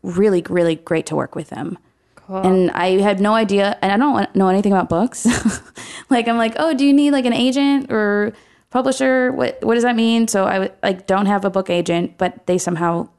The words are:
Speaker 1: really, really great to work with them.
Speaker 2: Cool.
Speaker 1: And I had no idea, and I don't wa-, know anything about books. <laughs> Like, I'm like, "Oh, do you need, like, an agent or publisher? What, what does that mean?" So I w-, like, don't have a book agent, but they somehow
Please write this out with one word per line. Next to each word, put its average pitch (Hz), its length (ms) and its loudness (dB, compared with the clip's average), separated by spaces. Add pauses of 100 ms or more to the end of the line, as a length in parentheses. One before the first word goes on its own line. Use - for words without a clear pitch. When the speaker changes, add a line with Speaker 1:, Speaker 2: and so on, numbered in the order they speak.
Speaker 1:
really, 185 460 0
really 170 280 0
great 165 300 -4
to 156 100 -6
work - 180 -6
with 160 140 -10
them. - 300 -10 (480)
Speaker 2:
Cool. 190 120 -8
Speaker 1:
And 185 320 2
I 185 320 0
had 196 180 0
no 208 140 2
idea, 202 480 0
and 190 100 0
I 202 60 0
don't 277 160 2
wa-, 202 200 0
know 190 140 2
anything 196 240 2
about 175 160 0
books. 185 380 -2
<laughs> 233 360 -2 (480)
Like, 233 180 2
I'm 233 80 0
like, 226 220 0
"Oh, 311 160 0
do 277 100 0
you 285 80 6
need, 285 200 4
like, 269 120 2
an 240 80 2
agent 277 580 2
or 208 440 0 (360)
publisher? 262 600 0
What, 247 300 -2
what 226 120 2
does 233 100 2
that 240 120 0
mean?" 226 320 2
So 190 160 0
I 208 100 0
w-, 190 180 -2 (100)
like, 190 240 -4
don't 196 200 0
have 196 200 0
a 190 40 0
book 190 200 -4
agent, 170 480 -2
but - 280 -4
they 180 120 0
somehow 170 500 -2 (100)